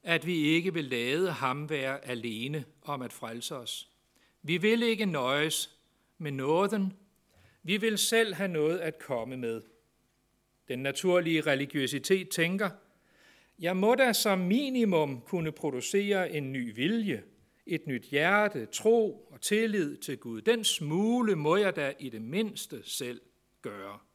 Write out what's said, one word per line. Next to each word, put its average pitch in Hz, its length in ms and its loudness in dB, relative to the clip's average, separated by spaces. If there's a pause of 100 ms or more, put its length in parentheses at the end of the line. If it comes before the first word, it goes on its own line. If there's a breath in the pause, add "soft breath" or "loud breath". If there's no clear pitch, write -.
at 165 220 0
vi 180 100 0
ikke 160 380 2
vil 156 120 -4
lade 131 460 0
ham 139 380 -2
være 135 360 -4
alene 123 600 -6 (160)
om 143 200 -8
at 120 120 -10
frelse 120 420 -10
os. - 340 -12 (520 soft breath)
Vi 165 160 -2
vil 220 260 2
ikke 220 220 2
nøjes 147 720 0 (400)
med 151 140 -8
nåden. 190 640 2 (720 soft breath)
Vi 190 140 0
vil 214 200 0
selv 226 360 2
have 190 140 -2
noget 165 320 0
at 160 200 -6
komme 127 380 -4
med. 113 240 -4 (1040)
Den 123 120 -6
naturlige 165 640 2
religiøsitet 143 880 0
tænker, 180 400 0 (920 soft breath)
"Jeg 185 180 -2
må 220 180 6
da 254 180 4
som 196 260 2
minimum 185 800 2
kunne 160 300 -4
producere 185 800 0
en 139 220 -4
ny 120 220 -6
vilje, 180 480 0 (420 soft breath)
et - 220 -6
nyt 127 160 -4
hjerte, 170 600 2
tro 220 680 2
og 135 100 -20
tillid 208 560 0
til 139 200 -8
Gud. 113 240 -10
Den 226 220 2
smule 208 720 2
må 156 200 2
jeg 196 200 2
da 139 240 -2
i 139 100 -8
det 110 120 -10
mindste 110 600 -6
selv 123 380 -8 (400)
gøre." 101 380 -12 (160)